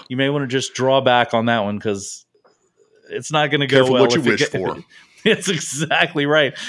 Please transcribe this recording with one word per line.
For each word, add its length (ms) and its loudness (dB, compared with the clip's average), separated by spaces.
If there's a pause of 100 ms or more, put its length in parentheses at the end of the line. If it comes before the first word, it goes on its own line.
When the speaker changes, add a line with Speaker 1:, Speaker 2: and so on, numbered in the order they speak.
Speaker 1:
You 80 -8
may 120 0
wanna 200 -2
just 260 -4
draw 260 2
back 340 2
on 120 0
that 140 0
one, 180 -4
'cause 460 -8 (840)
it's 200 -10
not 220 -2
gonna 160 2
go 100 4
Speaker 2:
Careful 160 6
Speaker 1:
well 100 4
Speaker 2:
what 100 4
you 80 2
Speaker 1:
if 40 -4
it 40 4
Speaker 2:
wish 180 0
Speaker 1:
go- 260 -6
Speaker 2:
for. 140 -14
Speaker 1:
<laughs> 360 -20
It's 240 0
exactly 800 -2
right. 260 2 (160)